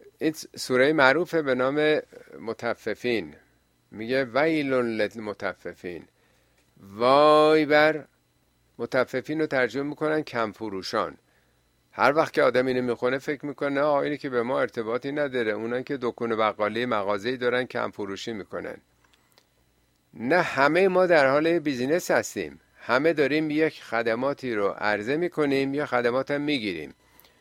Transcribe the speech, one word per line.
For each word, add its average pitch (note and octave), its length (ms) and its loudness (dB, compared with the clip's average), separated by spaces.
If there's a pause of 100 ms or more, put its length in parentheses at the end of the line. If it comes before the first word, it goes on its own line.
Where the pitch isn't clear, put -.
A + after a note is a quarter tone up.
(180)
این D#3 160 -2 (220)
سورهٔ B2+ 360 2
معروفه D#3 500 2
به C3+ 120 0
نام D3 460 0 (400)
مطففین، G#2+ 920 -6 (560)
میگه: A#2 340 -4 (100)
«ویل D3 400 0
للمطففین»، G#2 1300 -6 (720)
وای D3 880 4
بر D3+ 380 4 (760)
مطففین B2+ 600 -2
رو D#3 60 0
ترجمه C3 360 -2
می‌کنن D3+ 400 -4
کم A2+ 300 -4
فروشان. F#2+ 640 -6 (760)
هر A#2+ 240 4
وقت - 160 0
که D#3+ 100 2
آدم B2+ 240 2
اینو B2+ 160 0
می‌خونه، B2 360 -2
فکر C#3+ 280 -8
می‌کنه: C#3 340 -4
«آه، D3 160 2
اینی C#3+ 220 -2
که D3 100 -10
به A#2+ 140 0
ما C3+ 180 -2
ارتباطی B2 520 -4
نداره، B2+ 400 -2
اونایی A2+ 320 -4
که C#3+ 180 -6
دکون A#2 300 -4
و A2 40 0
بقالی G#2+ 500 0
مغازه‌ای G#2 500 -2
دارن، B2 280 0
کم A2+ 260 -4
فروشی G2 420 -10
می‌کنن.» F2 440 -10 (1400)
نه، D3+ 280 2
همهٔ D#3 460 4
ما F#3 180 4
در D3+ 240 6
حال D#3+ 280 2
بیزینس D3 520 -2
هستیم، G2 500 -2 (200)
همه C#3 320 2
داریم D3+ 380 0
یک D3+ 320 0
خدماتی A#2 720 -2
رو G2+ 140 0
عرضه G#2 480 -2
می‌کنیم، C#3 580 0
یا D3 120 -4
خدمات B2 440 0
هم C#3+ 100 -2
می‌گیریم. G#2+ 540 -4 (460)